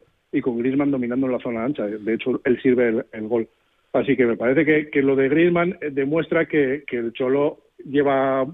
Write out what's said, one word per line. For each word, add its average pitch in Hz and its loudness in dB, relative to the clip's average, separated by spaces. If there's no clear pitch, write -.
y 143 0
con 123 -2
Griezmann 135 0
dominando 127 -2
en 127 -2
la 120 -2
zona 117 -6
ancha. 135 -4
De 107 -4
hecho, 113 -2
él 123 2
sirve 123 4
el, 113 -2
el 110 -8
gol. 113 -2
Así 131 2
que 127 4
me 117 0
parece 135 2
que, 151 2
que 143 0
lo 135 2
de 135 2
Griezmann, 175 2
eh, 151 -6
demuestra 151 0
que, 147 0
que 123 -6
el 117 -4
Cholo 139 -2
lleva 135 2